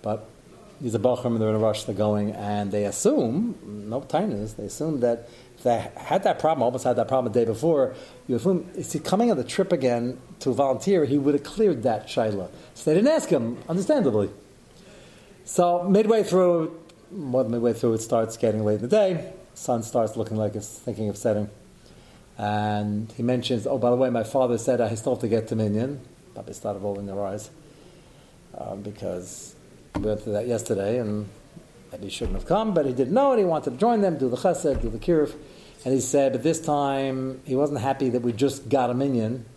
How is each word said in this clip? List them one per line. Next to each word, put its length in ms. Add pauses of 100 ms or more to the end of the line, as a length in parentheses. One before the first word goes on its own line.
But 260 (500)
these 140
are 60
Bachrim, 260
and 160
they're 80
in 60
a 40
rush, 260
they're 100
going, 360
and 400
they 140
assume, 720 (340)
no 120
tinus, 520
they 120
assume 340
that 280 (300)
if 60
they 340
had 260
that 160
problem, 240
almost 220
had 100
that 140
problem 240
the 40
day 60
before, 500 (340)
you 100
assume, 280 (100)
is 180
he 60
coming 300
on 60
the 80
trip 300
again 440 (220)
to 140
volunteer? 500
He 140
would 160
have 100
cleared 400
that 240
Shaila. 400 (280)
So 140
they 60
didn't 160
ask 160
him, 300 (100)
understandably. 600 (1120)
So 400
midway 400
through, 560 (320)
more 320
than 80
midway 220
through, 220
it 60
starts 360
getting 260
late 120
in 80
the 40
day. 460 (200)
Sun 300
starts 320
looking 220
like 180
it's 140
thinking 400
of 80
setting. 320 (880)
And 800
he 60
mentions, 440
"Oh, 100
by 120
the 80
way, 120
my 140
father 340
said 220
I 160
still 200
have 60
to 60
get 220
to 80
Minyan." 420 (360)
Probably 180
started 280
rolling 240
their 160
eyes, 280 (1080)
uh, 180
because 800 (400)
we 80
went 180
through 120
that 140
yesterday, 520
and 280 (640)
maybe 140
he 40
shouldn't 280
have 80
come, 280
but 120
he 80
didn't 200
know, 180
and 80
he 60
wanted 260
to 60
join 220
them, 180
do 120
the 80
chesed, 440
do 80
the 100
kiruv. 340 (500)
And 100
he 60
said, 340
but 100
this 180
time, 840
he 100
wasn't 240
happy 300
that 120
we 100
just 380
got 200
a 40
Minyan. 520 (120)